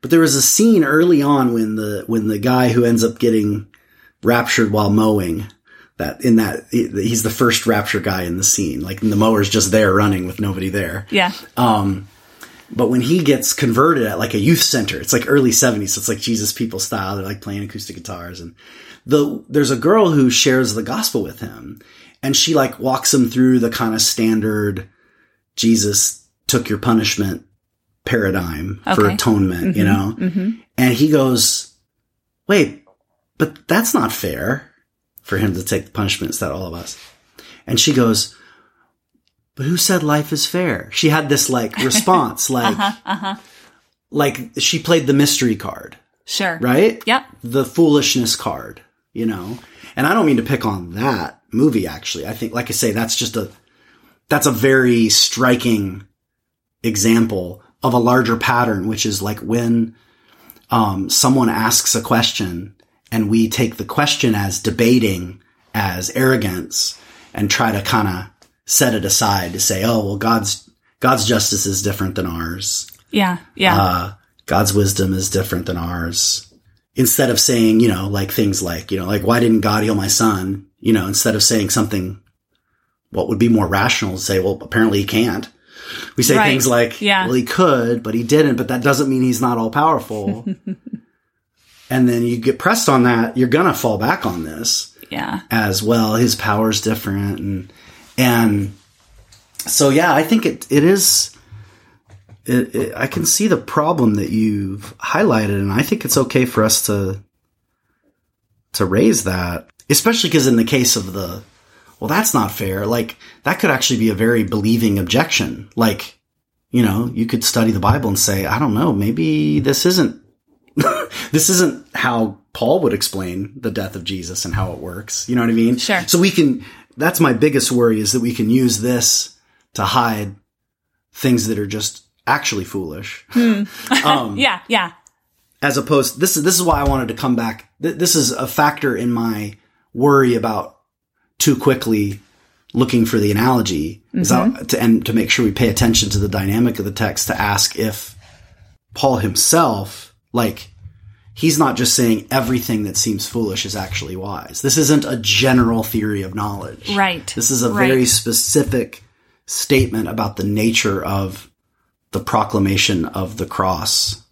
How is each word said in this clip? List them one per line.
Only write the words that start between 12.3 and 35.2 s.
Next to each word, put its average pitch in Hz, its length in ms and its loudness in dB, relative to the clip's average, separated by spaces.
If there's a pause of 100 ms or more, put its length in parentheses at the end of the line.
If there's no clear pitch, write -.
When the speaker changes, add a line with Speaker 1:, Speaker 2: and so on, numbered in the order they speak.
Speaker 1:
but 117 140 0
when 123 140 2
he 165 200 2
gets 139 300 0
converted 135 540 2
at, 92 120 -4
like, 110 160 -4
a 110 60 0
youth 165 220 4
center, 95 360 -2
it's, - 140 -4
like, 123 160 0
early 131 240 4
seventies, 104 400 0
so - 80 -4
it's, - 80 -6
like, 107 100 -2
Jesus 107 360 -4
People 110 260 -6
style. 98 360 -6
They're, 95 100 -6
like, 101 160 -10
playing 101 200 -8
acoustic - 340 -12
guitars, 87 440 -14
and 85 140 -16 (520)
the, 143 440 2
there's 139 200 2
a 135 60 0
girl 180 340 4
who 135 200 4
shares 127 440 2
the 110 80 -4
gospel 120 400 -4
with - 160 -10
him, - 420 -14 (440)
and 135 100 -2
she, 165 200 0
like, 135 260 0
walks - 340 0
him 127 160 2
through 127 300 4
the 117 100 0
kinda 110 300 -2
standard 107 880 0 (680)
Jesus 104 720 0 (220)
took - 200 0
your 104 100 -2
punishment 104 680 0 (580)
paradigm 95 760 -2 (140)
for 107 120 4
Speaker 2:
Okay. 98 80 2
Speaker 1:
atonement, 101 600 0
you 98 80 2
Speaker 2:
Mm-hmm. - 80 4 (300)
Speaker 1:
know? 185 60 -2
Speaker 2:
Mm-hmm. 185 220 -2 (260)
Speaker 1:
And 127 180 4
he 147 160 2
goes, 127 640 0 (720)
"Wait, 196 360 2 (540)
but - 300 -4
that's 226 260 0
not 226 180 0
fair 85 580 -6 (520)